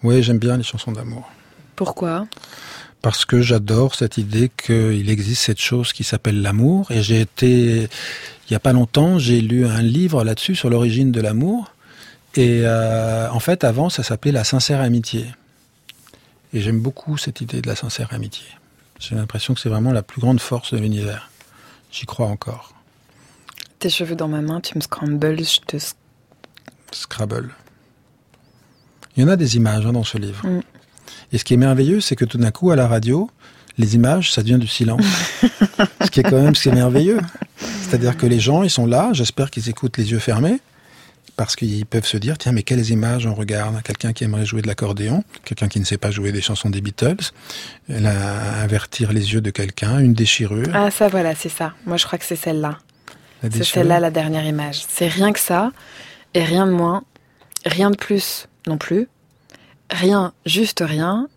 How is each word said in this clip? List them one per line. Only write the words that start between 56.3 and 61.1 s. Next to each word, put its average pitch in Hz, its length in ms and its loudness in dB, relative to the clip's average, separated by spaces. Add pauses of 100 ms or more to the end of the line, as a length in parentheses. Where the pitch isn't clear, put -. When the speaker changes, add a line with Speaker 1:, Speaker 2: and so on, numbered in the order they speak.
Speaker 2:
et 170 100 2
rien 175 220 2
de 190 60 2
moins, 175 320 0 (600)
rien 190 260 2
de 202 60 0
plus - 500 -4 (200)
non 156 100 -2
plus, 196 320 -2 (800)
rien, 185 420 2 (140)
juste 202 400 0
rien 170 520 -2